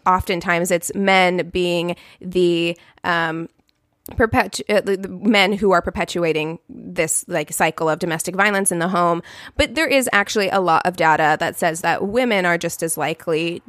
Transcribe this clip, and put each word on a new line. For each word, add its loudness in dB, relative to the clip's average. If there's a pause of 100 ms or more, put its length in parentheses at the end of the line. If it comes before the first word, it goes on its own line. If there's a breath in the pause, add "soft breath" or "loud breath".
oftentimes 0
it's 0
men 2
being -2 (240 loud breath)
the, 0 (280 soft breath)
um, -2 (680)
perpetu-, 0
uh, 4
the, 0
the -8
men 4
who 2
are 4
perpetuating -2
this, -6
like, -4
cycle 0
of 0
domestic -4
violence 0
in -2
the 0
home. 0 (340 loud breath)
But 0
there 2
is 2
actually 0
a 2
lot 2
of -2
data 4
that -2
says -2
that -2
women 0
are 2
just -6
as -4
likely -4